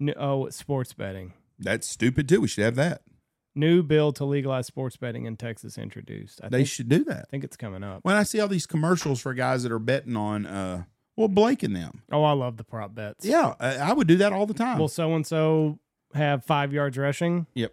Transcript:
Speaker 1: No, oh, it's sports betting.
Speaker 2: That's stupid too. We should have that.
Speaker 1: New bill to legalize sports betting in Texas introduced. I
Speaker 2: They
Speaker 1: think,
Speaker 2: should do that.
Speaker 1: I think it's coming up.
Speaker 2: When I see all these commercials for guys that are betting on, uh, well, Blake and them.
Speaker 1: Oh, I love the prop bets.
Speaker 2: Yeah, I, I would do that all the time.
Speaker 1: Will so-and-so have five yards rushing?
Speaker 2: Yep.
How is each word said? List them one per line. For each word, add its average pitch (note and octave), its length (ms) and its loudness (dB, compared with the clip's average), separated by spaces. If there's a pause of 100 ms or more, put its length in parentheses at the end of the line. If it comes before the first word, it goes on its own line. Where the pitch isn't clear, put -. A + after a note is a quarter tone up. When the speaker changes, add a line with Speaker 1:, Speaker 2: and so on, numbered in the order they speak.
Speaker 1:
No, D3 160 0
oh, C#3 300 -2
it's C3+ 100 -12
sports C3+ 360 -4
betting. F#2+ 420 -10 (240)
Speaker 2:
That's G2 300 -2
stupid B2+ 400 0
too. F#3+ 120 6
We C#3+ 80 2
should G#2 160 0
have A#2 120 2
that. D#3 260 0 (520)
Speaker 1:
New E3 280 4
bill D3+ 320 4
to C#3+ 100 -6
legalize C3+ 420 -2
sports C3 300 -8
betting A#2+ 280 -8
in A2+ 120 -8
Texas A2+ 420 -12
introduced. G#2+ 640 -14
I G#2 60 -12
Speaker 2:
They B2 100 2
Speaker 1:
think, C3 100 4
Speaker 2:
should A#2+ 200 -6
do E3+ 160 4
that. D#4+ 160 -6
Speaker 1:
I - 100 -18
think C#3 140 -6
it's - 120 -14
coming G2 280 -10
up. G2 200 -10
Speaker 2:
When F#3+ 120 2
I G#3 80 4
see G#3+ 160 -2
all G#3 80 0
these F#3 180 -2
commercials D#3 540 0
for C3+ 120 -6
guys B2+ 300 0
that A#2+ 100 -2
are A#2 60 0
betting A#2+ 380 -2
on, G#2+ 300 -2
uh, F#2 380 -6 (320)
well, A3 120 2
Blake G#3+ 340 4
and A2 120 -2
them. E2+ 360 -10
Speaker 1:
Oh, D3+ 140 4
I D3+ 80 6
love B2 260 -2
the A2+ 60 -14
prop G#2+ 300 -12
bets. A2 300 -10
Speaker 2:
Yeah, C4+ 360 2
I, B2+ 160 -2
I D3 160 0
would C4+ 160 4
do E3+ 80 10
that G3+ 160 4
all G3 120 0
the G#3+ 80 -2
time. A#3 260 -2
Speaker 1:
Will D#3 100 2
so-and-so D#3 880 0 (340)
have C#3+ 320 0
five C#3+ 300 0
yards C#3+ 240 -2
rushing? E3+ 560 0
Speaker 2:
Yep. A2+ 180 -2